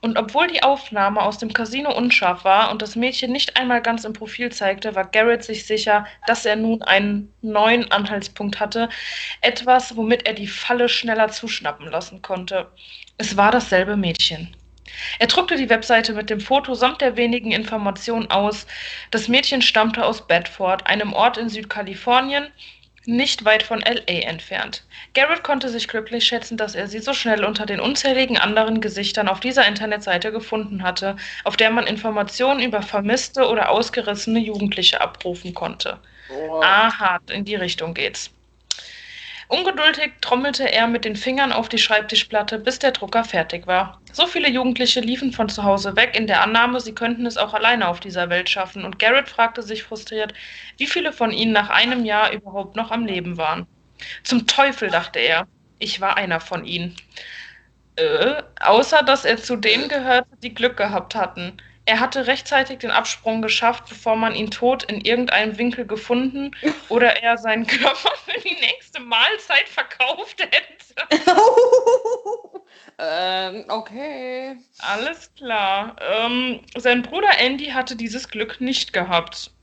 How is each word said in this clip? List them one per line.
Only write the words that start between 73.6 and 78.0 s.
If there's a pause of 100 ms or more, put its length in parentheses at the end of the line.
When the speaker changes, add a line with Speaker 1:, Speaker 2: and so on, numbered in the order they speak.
Speaker 2:
okay. (220)
Speaker 1:
Alles
klar.
Ähm, (160)
sein
Bruder
Andy
hatte
dieses